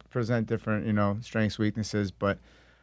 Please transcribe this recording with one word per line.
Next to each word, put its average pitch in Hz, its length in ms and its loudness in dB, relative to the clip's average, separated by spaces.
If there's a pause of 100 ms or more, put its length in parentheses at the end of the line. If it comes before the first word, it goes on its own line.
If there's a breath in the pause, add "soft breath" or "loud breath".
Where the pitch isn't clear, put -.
present 117 380 0
different, 107 380 -2
you 113 60 0
know, 104 300 2
strengths, 107 360 0
weaknesses, 107 540 0
but, 98 280 0 (440 soft breath)